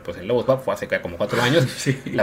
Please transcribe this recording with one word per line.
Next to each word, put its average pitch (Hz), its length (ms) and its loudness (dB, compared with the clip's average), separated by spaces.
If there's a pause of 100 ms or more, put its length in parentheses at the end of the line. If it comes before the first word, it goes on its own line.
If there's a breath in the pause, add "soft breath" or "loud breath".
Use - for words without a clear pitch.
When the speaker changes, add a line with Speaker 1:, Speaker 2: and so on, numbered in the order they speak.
Speaker 1:
pues - 140 -8
el 90 100 -12
Lobos 117 180 0
wap 131 180 2
fue 98 100 0
hace 101 140 -8
ca-, 95 140 -2
como 85 140 -8
cuatro 113 260 0
años. 139 280 6
Speaker 2:
<laughs> - 60 -10
Sí. 139 300 -2
Speaker 1:
La - 40 -8 (120)